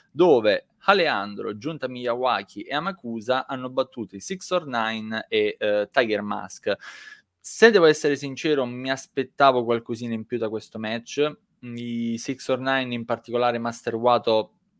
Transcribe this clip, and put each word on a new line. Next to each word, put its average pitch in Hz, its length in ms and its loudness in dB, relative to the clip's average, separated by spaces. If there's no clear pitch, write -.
dove 120 540 4
Aleandro, 104 680 0
Junta 135 340 -8
Miyawaki 120 760 -2
e - 100 -10
Amakusa 131 720 -4
hanno 127 240 -8
battuto 127 460 -6
i 98 40 -12
Six - 300 -10
or 175 160 0
Nine 110 640 -4
e, 107 280 2
eh, 104 340 0
Tiger 107 320 2
Mask. 101 520 -6
Se - 320 6
devo 185 140 6
essere 151 300 4
sincero, 135 500 -2
mi 123 240 -8
aspettavo 131 720 2
qualcosina 117 500 -2
in 110 120 -6
più 123 120 -6
da 113 120 -2
questo 110 300 -8
match. 117 520 -2
I 120 560 -4
Six - 320 -8
or 127 100 0
Nine, 131 340 -2
in 117 120 -6
particolare 120 540 0
Master 117 360 -6
Wato, 113 560 2